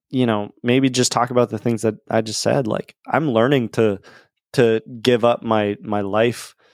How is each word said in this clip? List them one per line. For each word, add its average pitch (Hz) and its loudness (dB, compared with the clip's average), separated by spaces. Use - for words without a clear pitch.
you 127 0
know," 104 -2
maybe 131 2
just 127 0
talk 120 0
about 123 2
the 110 -6
things 117 -2
that 107 0
I 113 0
just 110 -8
said. 123 0
Like, - -6
"I'm 147 0
learning 117 2
to, 107 0
to 113 2
give 117 2
up 120 2
my, 104 0
my 104 -4
life, 107 -2